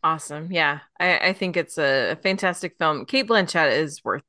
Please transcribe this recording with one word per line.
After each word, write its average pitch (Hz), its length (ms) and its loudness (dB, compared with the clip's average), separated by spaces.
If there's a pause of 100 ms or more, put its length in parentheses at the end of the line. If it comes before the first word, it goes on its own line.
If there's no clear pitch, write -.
Awesome. 160 480 -4
Yeah, 151 280 2 (200)
I, 175 180 4 (120)
I 190 40 2
think 185 220 -4
it's 170 220 -4
a, 135 360 2
a - 20 -4
fantastic 190 640 -2
film. 151 260 0
Cate 269 220 -2
Blanchett 170 440 2
is 147 320 -2
worth 104 240 -4